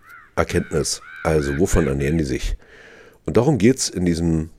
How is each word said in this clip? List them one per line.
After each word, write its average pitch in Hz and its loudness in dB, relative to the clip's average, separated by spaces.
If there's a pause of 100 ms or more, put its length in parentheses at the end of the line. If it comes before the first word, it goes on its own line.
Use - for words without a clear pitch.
(360)
Erkenntnis. - -2 (200)
Also 73 0
wovon 85 2
ernähren 69 0
die 80 0
sich? - -4 (680)
Und 80 -6
darum 123 4
geht's 117 2
in 90 -4
diesem 82 0